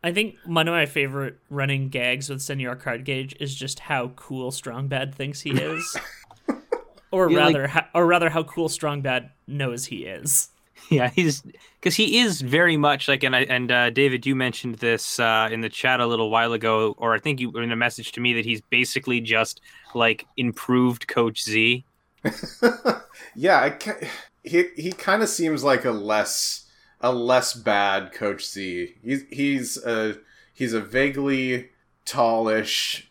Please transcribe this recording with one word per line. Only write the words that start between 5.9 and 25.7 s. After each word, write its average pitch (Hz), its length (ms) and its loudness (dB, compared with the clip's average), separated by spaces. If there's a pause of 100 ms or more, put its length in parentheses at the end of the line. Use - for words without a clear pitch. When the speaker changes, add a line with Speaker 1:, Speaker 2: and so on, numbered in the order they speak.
Speaker 2:
<laughs> - 40 -16 (1040)
Speaker 1:
Or 185 160 4
Speaker 2:
Yeah, 170 100 4
like 151 180 6
Speaker 1:
rather, 139 100 -2
ho-, 156 140 2 (120)
or 175 120 6
rather 170 240 6
how 160 140 0
cool 165 260 -4
Strong 147 320 -4
Bad 127 300 -2 (140)
knows 135 380 -4
he - 220 -8
is. 95 420 -2 (420)
Speaker 2:
Yeah, 127 200 6
he's, 156 340 0 (380)
'cause 175 120 0
he 220 260 4
is 202 200 2
very 156 380 4
much 147 320 2
like, 135 140 2
and 131 120 2
I, 127 60 6
and, 123 280 0
uh, 123 200 4
David, 127 360 2
you 135 80 2
mentioned 127 420 -2
this, 117 440 -2
uh, 110 320 4
in 113 80 -6
the 113 80 -4
chat 127 320 0
a 120 80 2
little 113 220 0
while 117 240 2
ago, 110 440 2
or 113 160 0
I 110 60 0
think 139 220 -4
you, 123 160 -4
in 117 120 -4
a 117 60 -2
message 117 380 -2
to 120 80 -8
me, 123 140 2
that 113 100 -2
he's 113 160 -4
basically 123 580 -2
just, 110 400 0 (340)
like, 113 320 2 (120)
improved 123 720 0
Coach 117 340 0
Z. 110 400 2 (400)
Speaker 3:
<laughs> - 800 0 (340)
Yeah, 143 260 4
I 143 100 2
ca-, - 360 -10 (360)
he, 175 220 2 (100)
he 165 160 -6
kinda 202 360 0
seems 156 360 -2
like 135 220 4